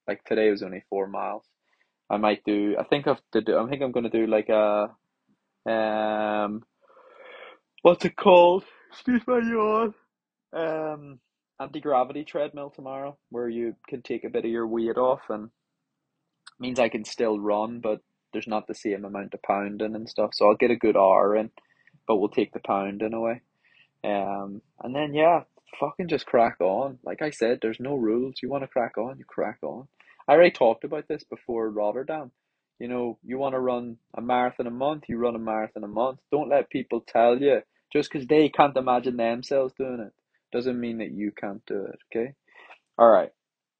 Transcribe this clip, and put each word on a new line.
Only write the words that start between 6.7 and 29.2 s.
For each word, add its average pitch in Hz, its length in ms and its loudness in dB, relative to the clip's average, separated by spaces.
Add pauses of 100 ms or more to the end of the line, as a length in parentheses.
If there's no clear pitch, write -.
what's 175 240 4
it - 120 -2
called? 180 480 6 (280)
Excuse 247 340 -2
my 254 120 0
yawn. 220 560 0 (580)
Um, 156 680 -8 (400)
anti-gravity 143 640 -2
treadmill 147 460 -6
tomorrow, 135 460 -12 (140)
where 120 180 -4
you 117 260 -4 (140)
can 127 140 -10
take - 220 -6
a 113 60 -8
bit 120 140 -2
of 117 60 -2
your 117 160 -2
weight 113 320 -2
off, 127 320 2
and 107 180 -8 (1120)
means 127 180 -6
I 117 120 4
can 107 140 -6
still 107 360 -2
run, 107 400 -2
but 107 200 -4 (320)
there's 107 140 -6
not 107 200 -4
the 110 80 -10
same 101 300 -6
amount 101 300 -10
of - 80 -14
pounding 104 520 -4
and 113 140 -10
stuff. 107 260 -2
So 104 140 4
I'll 107 80 6
get 123 140 2
a 117 60 0
good 107 200 2
hour 98 400 6
in, 110 140 -2 (560)
but 113 100 2
we'll 101 120 2
take - 240 -2
the - 80 -12
pounding 101 540 -4
away. 113 280 -4 (640)
Um, 98 560 -4 (220)
and 123 120 -8
then, 147 200 -4
yeah, 156 280 4 (380)
fucking 151 280 -4
just 151 180 -2
crack 117 340 2
on. 120 420 0
Like - 200 -10
I 151 80 -2
said, 117 300 0
there's 113 200 -4
no 139 160 -4
rules. 123 460 -2
You 127 80 -6
wanna 135 180 -6
crack 120 300 -2
on, 127 200 -6
you 123 60 -20